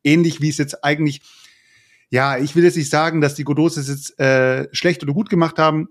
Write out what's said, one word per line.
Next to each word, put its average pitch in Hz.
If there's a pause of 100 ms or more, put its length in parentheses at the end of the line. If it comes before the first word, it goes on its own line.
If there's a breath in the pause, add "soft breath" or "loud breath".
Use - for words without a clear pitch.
ähnlich 156
wie 151
es 147
jetzt 139
eigentlich, 147 (880 soft breath)
ja, 131
ich 143
will 175
jetzt 175
nicht 147
sagen, 160
dass 143
die 143
Godots 151
es 139
jetzt, 139
äh, 131
schlecht -
oder 143
gut 202
gemacht 165
haben. 156